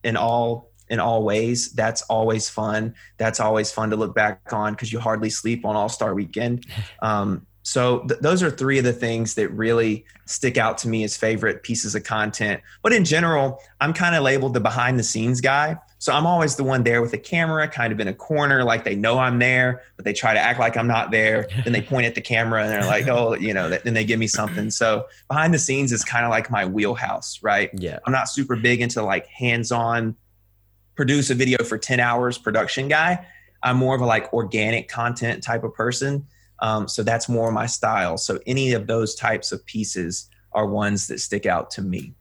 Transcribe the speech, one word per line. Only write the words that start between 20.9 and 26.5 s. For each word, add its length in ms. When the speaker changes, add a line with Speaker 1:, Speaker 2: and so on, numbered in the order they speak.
Speaker 1:
there. 460
Speaker 2:
<laughs> 80
Speaker 1:
Then 80
they 100
point 240
at 80
the 60
camera 420
and 80
they're 140
like, 240
"Oh," 260
you 180
know, 160
th-, 140
then 120
they 100
give 160
me 80
something. 420
So 360
behind 240
the 60
scenes 320
is 140
kinda 240
like 220